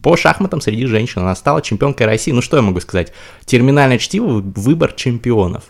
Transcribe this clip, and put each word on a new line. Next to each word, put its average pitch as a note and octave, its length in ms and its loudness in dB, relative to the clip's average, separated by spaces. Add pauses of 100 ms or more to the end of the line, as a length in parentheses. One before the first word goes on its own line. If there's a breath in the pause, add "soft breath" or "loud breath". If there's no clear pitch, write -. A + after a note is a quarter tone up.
по E3 120 4
шахматам E3 460 0
среди A2+ 240 -2
женщин. A2 380 -2
Она F#2 120 0
стала D3 280 -2
чемпионкой B2+ 420 -2
России. A2 260 0
Ну, B2 100 2
что - 160 0
я C3 60 4
могу F#2 160 2
сказать? F2 320 -4 (340 loud breath)
Терминальное C3 520 4
чтиво, G#3+ 300 -4
вы-, G2 280 -2
выбор C#3 380 0
чемпионов. A2+ 760 -2